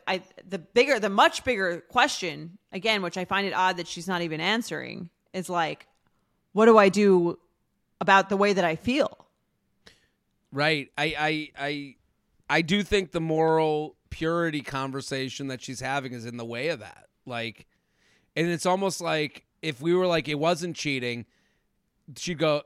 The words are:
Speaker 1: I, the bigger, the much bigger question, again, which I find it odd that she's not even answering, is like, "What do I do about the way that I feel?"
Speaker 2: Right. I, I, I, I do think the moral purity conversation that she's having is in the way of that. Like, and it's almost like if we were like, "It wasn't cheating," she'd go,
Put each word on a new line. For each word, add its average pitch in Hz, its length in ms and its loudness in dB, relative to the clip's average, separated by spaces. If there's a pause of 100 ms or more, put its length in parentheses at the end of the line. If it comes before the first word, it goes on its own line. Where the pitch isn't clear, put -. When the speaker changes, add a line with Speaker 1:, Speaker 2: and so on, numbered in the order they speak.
Speaker 1:
I, 185 160 -2 (240)
the 185 140 -8
bigger, 247 400 2
the 208 80 0
much 240 340 4
bigger 190 460 -2
question, 175 680 -2 (120)
again, 202 320 -2
which 170 160 -4
I 180 60 -4
find 196 220 -2
it 180 80 -4
odd 185 240 2
that 170 100 -8
she's 170 180 -12
not 180 160 -2
even 156 180 -6
answering, 170 680 -4 (240)
is 185 160 -8
like, 165 380 -4 (680)
"What 214 140 6
do 226 100 10
I 202 140 10
do 185 480 4 (640)
about 190 260 6
the 202 80 -2
way 208 160 4
that 185 120 2
I 160 120 0
feel?" 233 440 -2 (1300)
Speaker 2:
Right. 143 460 0
I, 151 200 -2
I, 156 400 -2
I, 143 360 -6 (540)
I 156 140 4
do 185 200 2
think 196 300 -2
the 170 80 -2
moral 160 760 0 (140)
purity 165 500 -2
conversation 135 880 -6
that 127 140 -10
she's 131 180 -12
having 131 320 -6
is 120 140 -12
in 120 100 -10
the 117 80 -10
way 117 240 -6
of 151 120 -4
that. 98 260 -20 (200)
Like, 117 400 -8 (680)
and 165 140 0
it's 170 180 -2
almost 190 340 0
like 156 440 -4 (180)
if 156 180 -6
we 165 140 2
were 185 120 2
like, 165 220 0
"It 151 100 -2
wasn't 165 380 -2
cheating," 123 500 -4 (880)
she'd 175 220 -6
go, 151 280 2